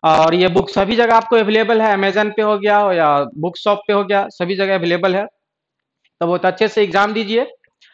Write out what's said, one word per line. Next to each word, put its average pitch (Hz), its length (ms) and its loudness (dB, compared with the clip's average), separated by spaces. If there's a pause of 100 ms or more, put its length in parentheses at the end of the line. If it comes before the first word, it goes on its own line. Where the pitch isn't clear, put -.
और 160 320 4
ये 180 120 2
बुक 180 220 0
सभी 196 260 -2
जगह 233 200 2
आपको 226 200 2
अवेलेबल 220 460 2
है, 214 140 2
Amazon 196 400 0
पे 220 60 -2
हो 214 180 0
गया 208 180 2
हो 202 140 2
या 151 280 2 (180)
बुक 170 200 -6
शॉप 202 300 -2
पे 208 60 0
हो 202 100 0
गया, 196 260 -2
सभी 180 260 -6
जगह 196 200 -2
अवेलेबल 185 400 -2
है। 202 100 -4
तो - 1000 -12
बहुत 180 180 -2
अच्छे 185 220 0
से 208 160 0
एग्जाम 202 300 0
दीजिए, 226 280 -2 (520)